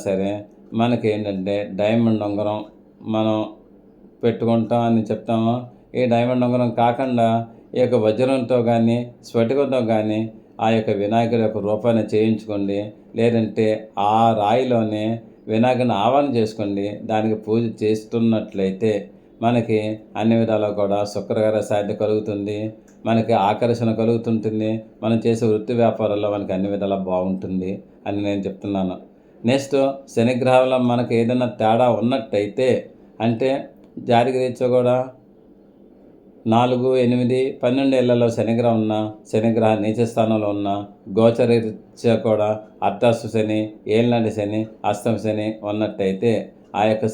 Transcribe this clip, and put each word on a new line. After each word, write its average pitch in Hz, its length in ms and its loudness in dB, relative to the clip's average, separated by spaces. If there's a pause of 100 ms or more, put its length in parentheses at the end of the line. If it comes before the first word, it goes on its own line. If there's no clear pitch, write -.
సరే, 98 260 -2 (500)
మనకి 117 320 0
ఏంటంటే 101 420 -4 (240)
డైమండ్ 110 480 2
ఉంగరం 104 320 -2 (560)
మనం 110 220 2 (840)
పెట్టుకుంటాం 117 680 0
అని 113 200 2
చెప్తాము. 113 460 -2 (440)
ఈ 127 140 2
డైమండ్ 123 340 2
ఉంగరం 123 240 0 (120)
కాకుండా 120 440 0 (480)
ఈ 123 60 2
యొక్క 123 240 2
వజ్రంతో 123 540 2 (100)
కానీ, 117 280 2 (320)
స్ఫటికంతో 127 520 0 (100)
కానీ 107 300 0 (440)
ఆ 113 120 2
యొక్క 110 140 0 (100)
వినాయకుడి 113 440 2
యొక్క 107 220 -2
రూపాన్ని 110 460 2
చేయించుకోండి. 104 680 0 (400)
లేదంటే 113 480 2 (460)
ఆ - 20 4 (280)
రాయిలోనే 113 640 0 (460)
వినాయకుడిని 120 500 2
ఆవాహన 135 340 2
చేసుకోండి. 104 480 -2 (260)
దానికి 110 260 0 (100)
పూజ 113 160 0 (200)
చేస్తున్నట్లయితే 107 1120 0 (540)
మనకి 113 340 2 (400)
అన్ని 113 220 4
విధాలా 107 280 0 (100)
కూడా 101 200 0 (140)
శుక్రగ్రహ 107 560 0
శాంతి 104 320 -2
కలుగుతుంది, 104 560 -2 (500)
మనకి 113 260 2 (160)
ఆకర్షణ 113 420 0 (100)
కలుగుతుంటుంది. 110 720 -2 (320)
మనం 113 220 0
చేసే 117 260 0
వృత్తి 107 300 -2
వ్యాపారాల్లో 104 540 0
మనకి 98 220 -4
అన్ని 101 160 -2
విధాలా 98 240 -2 (120)
బాగుంటుంది 92 600 -4 (360)
అని 101 200 -4
నేను 101 200 -2
చెప్తున్నాను. 95 500 -4 (520)
నెక్స్ట్ 135 280 0 (380)
శనిగ్రహంలో 127 640 2 (120)
మనకి 120 300 0
ఏదైనా 123 260 0 (140)
తేడా 117 260 4 (140)
ఉన్నట్టయితే, 113 680 0 (560)
అంటే 120 240 0 (600)
జాతక 123 340 4
రీత్యా 123 340 -2
కూడా 123 180 2 (1600)
నాలుగు, 123 360 2 (120)
ఎనిమిది, 123 380 2 (240)
పన్నెండు 135 340 2
ఏళ్లలో 120 380 4
శనిగ్రహం 117 460 2
ఉన్నా, 107 160 0 (340)
శనిగ్రహ 113 400 2 (100)
నీచ 110 300 0
స్థానంలో 110 440 0
ఉన్నా, 101 180 -2 (440)
గోచర 117 340 4
రీత్యా 113 640 0 (120)
కూడా 104 200 2 (400)
అర్ధాష్ట 113 460 0
శని, 107 260 0 (360)
ఏళ్ళనాటి 117 420 2
శని, 104 240 -2 (280)
అష్టమ 104 340 -2
శని 107 240 -2 (240)
ఉన్నట్టయితే 101 600 -2 (480)
ఆ 107 100 2
యొక్క 110 240 0